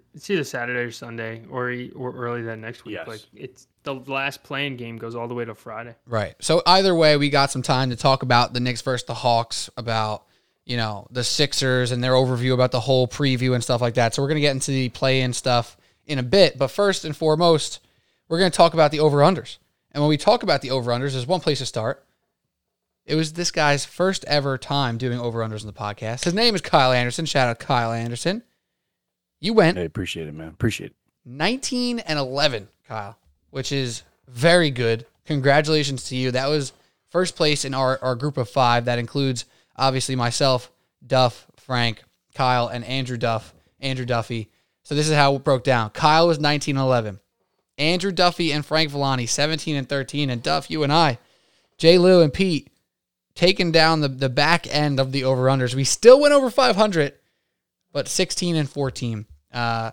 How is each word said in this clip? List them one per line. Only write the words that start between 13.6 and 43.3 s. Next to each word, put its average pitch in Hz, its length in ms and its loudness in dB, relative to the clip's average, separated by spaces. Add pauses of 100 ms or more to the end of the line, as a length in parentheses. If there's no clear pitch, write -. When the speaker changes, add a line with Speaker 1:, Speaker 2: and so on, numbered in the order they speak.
Speaker 3:
stuff 120 160 0
like 120 140 -2
that. 117 200 2
So - 60 -2
we're 139 80 -2
gonna 151 120 0
get 143 120 2
into 135 200 -4
the 131 180 -2
play-in 131 420 0
stuff 120 460 -2 (260)
in 147 140 -6
a 127 40 -2
bit. 135 360 4
But 135 100 0
first 202 380 -2
and 151 100 -8
foremost, 160 640 2 (480)
we're 165 100 -2
gonna 185 120 4
talk 170 240 4
about 156 160 4
the 147 100 -4
over-unders. 151 560 2 (360)
And 143 100 -2
when 151 80 2
we 151 80 2
talk 233 240 2
about 160 180 0
the 127 100 -8
over-unders, 127 420 -2
there's 127 140 -6
one 175 140 -2
place 143 200 -2
to 131 60 -8
start. 117 360 -6 (1040)
It 147 100 -4
was 156 200 -2
this 170 180 -6
guy's 147 320 0
first - 400 -2
ever 139 340 -2
time 135 400 -4
doing 123 220 -4
over-unders 113 400 -6
on 107 80 -12
the 101 40 -14
podcast. 110 520 -8
His 175 100 0
name 220 220 2
is 165 40 -2
Kyle 135 300 4
Anderson. 123 340 0
Shout 131 240 2
out 117 120 -4
Kyle 120 320 -2
Anderson. 120 500 -6 (960)
You 208 160 -4
went 185 240 4
Speaker 2:
Hey, 90 60 -4
appreciate 85 420 -8
it, 73 80 -14
man. 80 140 -14
Appreciate - 420 -4
it. - 60 -20 (280)
Speaker 3:
nineteen 240 760 -4
and 156 180 -4
eleven, 135 480 -2 (220)
Kyle, 104 280 -10 (340)
which 135 200 -8
is 131 320 -4 (240)
very 151 460 4
good. 117 340 -2 (180)
Congratulations 143 840 0
to 131 80 -6
you. 127 160 -2
That 131 160 -2
was 147 240 -2 (380)
first 175 260 -2
place 151 280 2
in 135 100 -6
our, 131 280 0
our 127 140 -2
group 143 220 -4
of 120 120 -4
five. 120 360 2
That 120 120 0
includes, 131 460 -4 (320)
obviously, 131 400 0
myself, 127 560 0 (340)
Duff, 127 480 0
Frank, 120 480 -4 (320)
Kyle, 127 320 2
and 120 200 -8
Andrew 127 300 -6
Duff, 117 380 -4 (240)